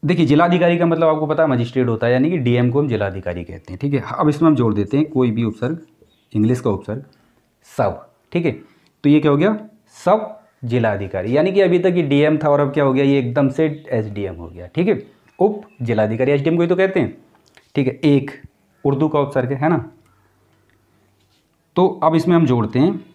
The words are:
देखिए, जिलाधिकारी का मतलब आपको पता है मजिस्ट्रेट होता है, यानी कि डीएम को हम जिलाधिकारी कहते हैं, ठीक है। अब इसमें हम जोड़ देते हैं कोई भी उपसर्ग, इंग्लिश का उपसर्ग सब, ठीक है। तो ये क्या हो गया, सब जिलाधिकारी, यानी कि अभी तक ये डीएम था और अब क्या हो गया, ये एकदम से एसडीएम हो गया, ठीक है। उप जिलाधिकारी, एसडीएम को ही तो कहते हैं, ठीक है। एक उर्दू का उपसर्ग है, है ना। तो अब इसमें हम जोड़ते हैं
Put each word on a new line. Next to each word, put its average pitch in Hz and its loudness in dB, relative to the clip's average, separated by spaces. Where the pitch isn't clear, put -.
देखिए, 143 2
जिलाधिकारी 170 4
का 170 2
मतलब 165 2
आपको 156 0
पता 151 0
है 156 0
मजिस्ट्रेट 123 0
होता 113 -2
है, 120 2
यानी 131 2
कि 180 -2
डीएम 123 2
को 131 0
हम 147 0
जिलाधिकारी 98 -4
कहते 85 -16
हैं, 92 -14
ठीक 143 -4
है। 131 -2
अब 160 0
इसमें 156 2
हम 151 4
जोड़ 120 2
देते 101 -2
हैं 151 0
कोई 127 0
भी 117 -2
उपसर्ग, 123 -6
इंग्लिश 113 0
का 117 -2
उपसर्ग 117 -6
सब, - -2
ठीक 170 -2
है। 147 0
तो 147 4
ये 151 6
क्या 147 2
हो 143 4
गया, 208 2
सब 214 0
जिलाधिकारी, 107 -2
यानी 180 2
कि 196 2
अभी 175 2
तक 180 0
ये 175 0
डीएम 147 2
था 151 0
और 143 4
अब 139 0
क्या 147 0
हो 135 2
गया, 135 2
ये 139 4
एकदम 131 0
से 160 0
एसडीएम 101 -6
हो 82 -16
गया, 87 -18
ठीक 175 -2
है। 220 -2
उप 208 0
जिलाधिकारी, 110 0
एसडीएम 143 0
को 170 0
ही 170 0
तो 175 0
कहते 190 0
हैं, - -4
ठीक 135 0
है। 123 -6
एक 139 2
उर्दू 139 0
का 151 0
उपसर्ग 135 -2
है, 139 -6
है 147 -2
ना। 151 0
तो 185 2
अब 160 2
इसमें 165 2
हम 165 4
जोड़ते 120 0
हैं 175 0